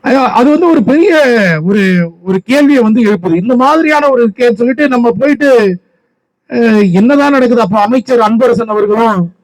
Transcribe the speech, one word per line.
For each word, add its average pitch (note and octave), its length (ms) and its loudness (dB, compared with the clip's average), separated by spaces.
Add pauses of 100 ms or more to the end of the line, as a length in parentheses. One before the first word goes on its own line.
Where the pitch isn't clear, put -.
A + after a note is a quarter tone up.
ஐயோ, B3+ 180 0
அது B3+ 300 0
வந்து E4 200 0
ஒரு D4+ 140 0
பெரிய E4 280 0 (520)
ஒரு, F#3 500 -2 (100)
ஒரு F#3+ 180 -4
கேள்வியை C#4 420 0
வந்து A3 200 0
எழுப்புது. F3+ 320 -2
இந்த A3+ 200 -2
மாதிரியான D4 540 0
ஒரு A#3+ 260 0
கே-, A#3+ 180 0
சொல்லிட்டு B3 340 -2
நம்ம A#3+ 240 0
போயிட்டு, A#3+ 680 0 (720)
அஹ், A3 420 0
என்னதான் C#4+ 400 2
நடக்குது? B3 300 0
அப்போ G#3 200 -2
அமைச்சர் A#3+ 380 -2
அன்பரசன் A3+ 460 0
அவர்களும் G#3 680 -2 (100)